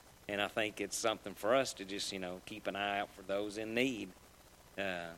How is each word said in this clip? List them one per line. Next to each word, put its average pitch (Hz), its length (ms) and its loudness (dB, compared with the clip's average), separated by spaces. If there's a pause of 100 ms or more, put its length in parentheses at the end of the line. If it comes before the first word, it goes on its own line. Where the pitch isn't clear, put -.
(300)
and 101 120 2
I 101 60 4
think 107 320 0
it's 98 160 -2
something 104 380 0
for 113 220 4
us 135 180 4
to 98 120 -8
just, 98 280 -4
you 98 60 -4
know, 90 260 -4
keep - 220 -10
an 95 80 0
eye 101 240 0
out 104 160 -2
for 98 80 -14
those 101 340 0
in 110 160 -4
need. 117 360 2 (680)
Uh, 90 400 -2